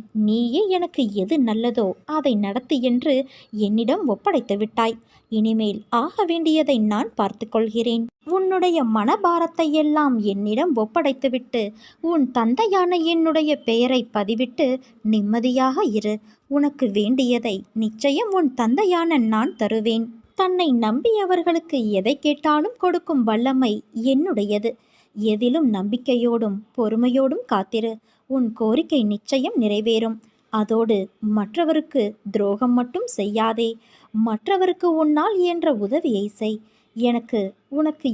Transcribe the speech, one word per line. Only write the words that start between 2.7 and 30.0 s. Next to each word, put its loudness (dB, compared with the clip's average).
என்று 0
என்னிடம் 0
ஒப்படைத்து -2
விட்டாய். -2
இனிமேல் 0
ஆக -2
வேண்டியதை 2
நான் 0
பார்த்து -4
கொள்கிறேன். 0
உன்னுடைய 0
மனபாரத்தை 0
எல்லாம் 2
என்னிடம் 0
ஒப்படைத்துவிட்டு, -2
உன் 2
தந்தையான 2
என்னுடைய 2
பெயரை 2
பதிவிட்டு -2
நிம்மதியாக 0
இரு. -2
உனக்கு 0
வேண்டியதை 0
நிச்சயம் -2
உன் 2
தந்தையான 2
நான் 0
தருவேன். 0
தன்னை 2
நம்பியவர்களுக்கு 0
எதை 0
கேட்டாலும் 0
கொடுக்கும் 0
வல்லமை 2
என்னுடையது. 0
எதிலும் 2
நம்பிக்கையோடும் 0
பொறுமையோடும் 0
காத்திரு. -2
உன் 0
கோரிக்கை 0
நிச்சயம் -2
நிறைவேறும். 0